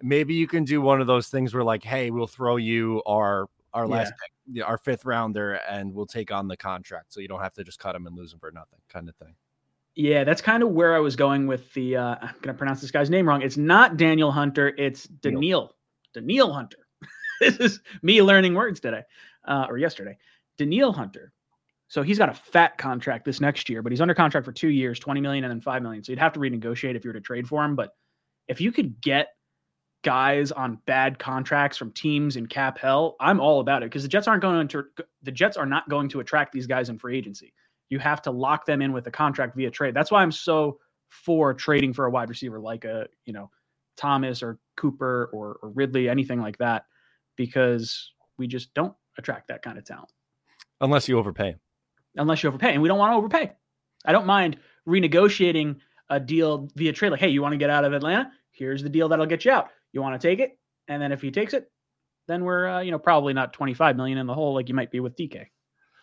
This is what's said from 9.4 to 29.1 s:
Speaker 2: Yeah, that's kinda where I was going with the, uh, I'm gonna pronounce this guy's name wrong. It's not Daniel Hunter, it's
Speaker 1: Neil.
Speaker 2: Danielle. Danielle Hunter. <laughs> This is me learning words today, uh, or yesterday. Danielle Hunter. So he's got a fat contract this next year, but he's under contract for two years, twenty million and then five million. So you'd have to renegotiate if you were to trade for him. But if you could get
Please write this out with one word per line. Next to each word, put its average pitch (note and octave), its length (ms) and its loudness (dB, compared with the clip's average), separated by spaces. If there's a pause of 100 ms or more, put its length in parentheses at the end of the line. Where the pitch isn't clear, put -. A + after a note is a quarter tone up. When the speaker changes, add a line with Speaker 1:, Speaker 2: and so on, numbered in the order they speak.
Speaker 2:
Yeah, D3 300 2
that's D#3 180 0
kinda A#3 240 2
where E3+ 300 4
I D#3+ 40 4
was C#3 160 0
going C#3 300 2
with C3 280 -4
the, B2+ 220 -2
uh, B2 240 -2
I'm A#2 220 -12
gonna C3+ 160 -8
pronounce C#3 220 -4
this C3+ 100 -12
guy's D3 200 2
name F3+ 180 4
wrong. C#3 140 4
It's C3+ 140 -4
not E3+ 400 8
Daniel D#3 360 4
Hunter, C#3+ 460 2
it's C#3 280 -4 (180)
Speaker 1:
Neil. C3+ 80 0
Speaker 2:
Danielle. C#3+ 440 0 (380)
Danielle F3+ 380 2
Hunter. C3 260 -10 (240)
<laughs> - 380 -12
This - 180 4
is A3+ 220 0 (220)
me G3+ 200 6
learning F#3+ 320 8
words G3+ 260 -2
today, A2+ 220 -6 (440)
uh, C3+ 220 -2
or A#2+ 80 -6
yesterday. A2+ 400 -4 (420)
Danielle G3 340 2
Hunter. G#2+ 400 -12 (560)
So D3 140 -2
he's G3+ 160 0
got F#3+ 100 6
a A2 60 -6
fat - 440 4
contract B2 460 -6
this C#3 160 -4
next C#3+ 280 0
year, A2+ 140 -6
but A#2 100 -4
he's B2 80 0
under E3+ 140 4
contract D3+ 320 4
for C3 60 -10
two - 160 -2
years, C3 320 0
twenty C#3 200 -4
million C#3 240 -2
and B2 60 -6
then A#2 100 -8
five C3 220 -4
million. A2+ 220 -10
So C3 80 -10
you'd B2+ 80 -8
have - 140 4
to D3+ 60 -8
renegotiate A#2+ 560 -4
if G#2+ 80 -10
you B2 60 -10
were A2 40 -10
to A2 60 -14
trade A#2+ 280 -8
for D3 160 0
him. D3 120 -2
But A2 200 -6 (520)
if - 120 -8
you G#3 120 0
could D3+ 280 -2
get C#3+ 300 0 (720)